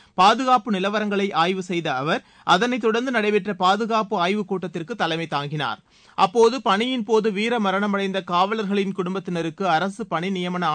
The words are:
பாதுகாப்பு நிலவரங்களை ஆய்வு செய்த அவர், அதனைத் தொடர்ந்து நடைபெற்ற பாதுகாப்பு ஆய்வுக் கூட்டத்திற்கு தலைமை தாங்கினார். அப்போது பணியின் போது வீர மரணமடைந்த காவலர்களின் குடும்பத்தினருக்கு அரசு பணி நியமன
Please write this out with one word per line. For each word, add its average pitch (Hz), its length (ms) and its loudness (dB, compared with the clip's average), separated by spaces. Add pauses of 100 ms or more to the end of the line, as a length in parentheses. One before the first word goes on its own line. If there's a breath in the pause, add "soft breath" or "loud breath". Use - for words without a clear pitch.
(140)
பாதுகாப்பு 247 580 4
நிலவரங்களை 202 600 0
ஆய்வு 185 300 0
செய்த 170 320 -2
அவர், 151 300 -2 (200 soft breath)
அதனைத் 226 360 2
தொடர்ந்து 226 300 0
நடைபெற்ற 208 440 0
பாதுகாப்பு 208 640 0
ஆய்வுக் 190 300 0
கூட்டத்திற்கு 180 460 -6
தலைமை 165 320 -2
தாங்கினார். 143 540 -4 (340 soft breath)
அப்போது 226 480 4
பணியின் 233 420 0
போது 220 280 2
வீர 226 280 0
மரணமடைந்த 196 640 0
காவலர்களின் 196 680 0
குடும்பத்தினருக்கு 180 760 -4
அரசு 196 380 0
பணி 175 220 -4
நியமன 180 460 -4